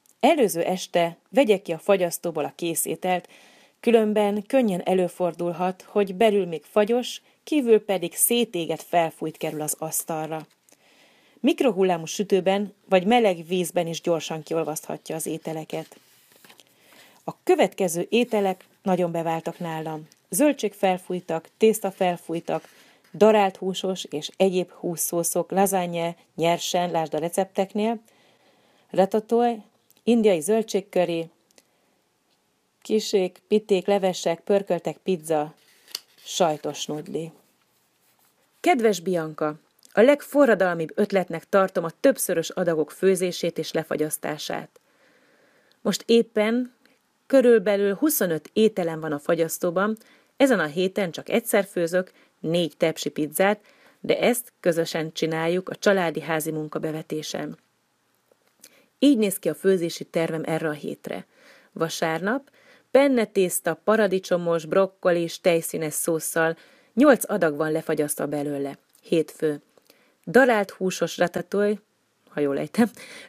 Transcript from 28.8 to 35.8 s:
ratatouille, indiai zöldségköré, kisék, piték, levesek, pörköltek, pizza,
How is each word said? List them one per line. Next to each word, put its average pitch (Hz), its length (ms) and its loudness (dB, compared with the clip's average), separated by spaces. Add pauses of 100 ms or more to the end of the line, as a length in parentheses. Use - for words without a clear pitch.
ratatouille, 220 760 0 (420)
indiai 214 340 4
zöldségköré, 180 920 -2 (1500)
kisék, 202 640 -2
piték, 208 400 0
levesek, 185 520 0
pörköltek, 190 580 -2
pizza, 156 560 -4 (640)